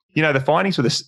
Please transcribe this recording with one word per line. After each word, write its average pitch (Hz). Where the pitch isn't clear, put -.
you 151
know, 151
the 135
findings 170
were, 131
the, -